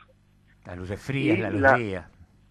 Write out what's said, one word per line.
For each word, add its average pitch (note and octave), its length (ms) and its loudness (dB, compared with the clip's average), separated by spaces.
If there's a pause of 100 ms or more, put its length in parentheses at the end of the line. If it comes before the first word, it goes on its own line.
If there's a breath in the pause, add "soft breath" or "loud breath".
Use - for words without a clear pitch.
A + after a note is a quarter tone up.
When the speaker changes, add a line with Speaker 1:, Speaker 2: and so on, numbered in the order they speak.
(640)
Speaker 1:
Las F2+ 120 -14
luces F#2 240 -8
frías, C#3 360 0
Speaker 2:
Y - 40 -2
Speaker 1:
la - 80 -4
luz D#3 120 -2
Speaker 2:
la C3+ 140 8
Speaker 1:
fría. F#2+ 340 -4 (420)